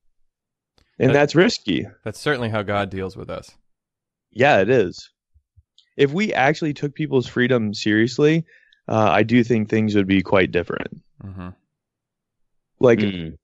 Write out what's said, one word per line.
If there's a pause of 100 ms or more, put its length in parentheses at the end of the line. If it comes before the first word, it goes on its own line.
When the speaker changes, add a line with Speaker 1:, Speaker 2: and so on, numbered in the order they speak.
(1000)
Speaker 1:
and
Speaker 2:
That,
Speaker 1:
that's
risky. (180)
Speaker 2:
that's
certainly
how
God
deals
with
us. (800)
Speaker 1:
Yeah,
it
is. (840)
If
we
actually
took
people's
freedom
seriously, (440)
uh,
I
do
think
things
would
be
quite
different. (240)
Speaker 2:
Mm-hmm. (1300)
Speaker 1:
Like,
Speaker 3:
Mm.